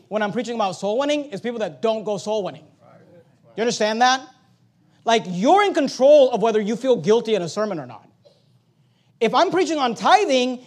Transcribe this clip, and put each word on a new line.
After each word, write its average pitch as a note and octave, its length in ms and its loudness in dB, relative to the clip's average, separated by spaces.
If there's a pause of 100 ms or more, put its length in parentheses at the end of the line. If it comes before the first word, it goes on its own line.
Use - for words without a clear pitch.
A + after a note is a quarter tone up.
when G#3+ 160 -4
I'm G3+ 80 -4
preaching A#3 240 -6
about G3+ 160 -2
soul G3+ 260 -6
winning C#4+ 280 -2
is G3 160 -14
people A#3 180 -8
that E3 240 -8
don't A3 200 -2
go G3+ 140 -4
soul G#3 260 -6
winning. D#3+ 200 -12
Do - 920 -20
you - 60 -4
understand A3+ 400 0
that? C4 260 2 (800)
Like, A3+ 220 2
you're B3+ 360 2
in G4 120 -2
control C#4 560 4
of A3 100 -2
whether A3 180 0
you G#3+ 160 -2
feel B3+ 200 0
guilty A3 400 0
in F3 80 -2
a E3 60 -6
sermon G#3 300 -6
or C3+ 60 -12
not. A#2+ 220 -20 (1120)
If A3+ 160 0
I'm E4 160 2
preaching D#4+ 260 0
on B3+ 160 -2
tithing B3+ 720 2